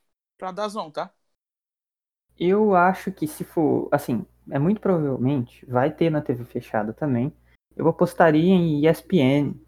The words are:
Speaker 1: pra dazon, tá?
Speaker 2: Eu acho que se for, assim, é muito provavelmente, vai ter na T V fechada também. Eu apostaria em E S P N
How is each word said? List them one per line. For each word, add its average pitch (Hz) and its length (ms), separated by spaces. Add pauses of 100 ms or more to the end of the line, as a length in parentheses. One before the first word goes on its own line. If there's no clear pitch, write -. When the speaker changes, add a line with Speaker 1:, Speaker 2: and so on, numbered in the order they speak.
(360)
Speaker 1:
pra 185 160
dazon, 202 380
tá? 165 200 (1300)
Speaker 2:
Eu 202 360
acho 185 360
que 160 160
se 151 180
for, 135 460
assim, 135 360 (240)
é 143 80
muito 180 220
provavelmente, 139 840
vai 127 240
ter 165 200
na 151 100
T 143 140
V 120 100
fechada 110 480
também. 131 400 (440)
Eu 139 120
apostaria 165 640
em 165 280
E 147 80
S 165 140
P - 160
N 139 500